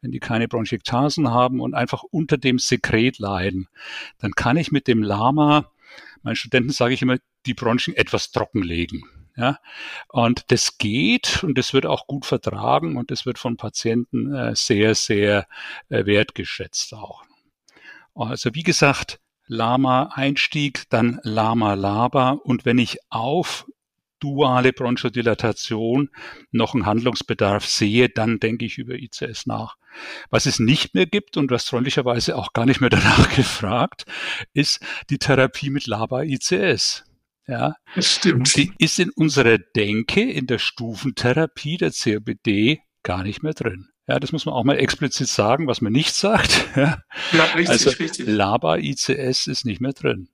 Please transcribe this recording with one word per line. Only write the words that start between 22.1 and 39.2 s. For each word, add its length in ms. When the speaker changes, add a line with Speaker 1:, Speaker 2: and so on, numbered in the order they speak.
Speaker 1:
und 340
wenn 140
ich 180
auf 560
duale 540
Bronchodilatation 1400
noch 240
einen 140
Handlungsbedarf 760
sehe, 460
dann 300
denke 260
ich 140
über 160
I 160
C 140
S 200
nach. 300
Was 160
es 100
nicht 380
mehr 100
gibt 320
und 140
was 180
freundlicherweise 680
auch 160
gar 120
nicht 160
mehr 80
<laughs> 0
danach 460
gefragt, 720
ist 260
die 80
Therapie 500
mit 160
laba 380
I 160
C 180
S. 460
Ja. 260
Speaker 2:
Das 200
stimmt. 420
Speaker 1:
Die 200
ist 220
in 100
unserer 480